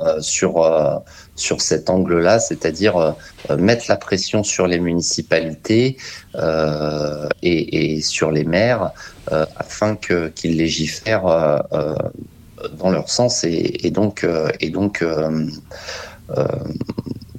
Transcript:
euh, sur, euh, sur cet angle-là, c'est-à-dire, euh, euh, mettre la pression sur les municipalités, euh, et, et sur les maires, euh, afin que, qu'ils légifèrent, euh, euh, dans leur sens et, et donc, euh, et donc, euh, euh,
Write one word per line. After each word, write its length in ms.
euh, 200
sur, 420
euh, 340
sur 260
cet 300
angle-là, 480
c'est-à-dire, 580
euh, 160
euh, 60
mettre 320
la 80
pression 460
sur 240
les 140
municipalités, 1160
euh, 920
et, 540
et 60
sur 280
les 140
maires, 480
euh, 140
afin 400
que, 320
qu'ils 280
légifèrent, 680
euh, 320
euh, 220
dans 120
leur 180
sens 360
et, 420
et 40
donc, 340
euh, 240
et 100
donc, 320
euh, 440
euh, 100